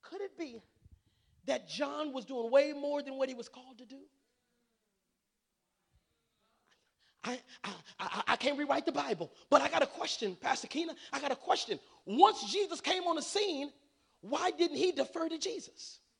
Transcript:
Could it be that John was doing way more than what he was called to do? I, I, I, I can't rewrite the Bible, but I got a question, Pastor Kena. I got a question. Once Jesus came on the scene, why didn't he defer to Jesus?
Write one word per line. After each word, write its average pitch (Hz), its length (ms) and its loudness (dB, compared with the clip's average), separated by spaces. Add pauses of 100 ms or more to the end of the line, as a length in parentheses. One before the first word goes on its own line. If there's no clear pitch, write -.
Could 392 180 -10
it 392 160 -10
be 247 240 -10 (840)
that - 220 -2
John 285 460 -4
was 254 120 -6
doing 233 260 -4
way 285 200 8
more 285 300 -2
than 269 160 -10
what 269 100 0
he 262 60 -8
was 240 160 -12
called 254 300 -20
to 247 60 -18
do? 262 120 -20 (3250)
I, 247 160 -4 (240)
I, 202 80 -6 (280)
I, 185 280 -4
I 233 80 6
can't 277 240 0
rewrite 294 260 0
the 320 60 0
Bible, 247 400 -2 (180)
but - 140 8
I 285 40 0
got - 140 2
a 269 60 4
question, - 520 -4
Pastor - 280 -2
Kena. 330 240 -4 (200)
I 277 80 -4
got 277 120 -2
a 247 40 0
question. - 440 -2 (260)
Once 330 460 6
Jesus 339 300 0
came 359 240 0
on 339 100 2
the 302 80 -2
scene, 330 480 -2 (500)
why 302 300 0
didn't 311 260 0
he 370 140 4
defer 311 360 -2
to 320 120 -6
Jesus? - 600 -8 (200)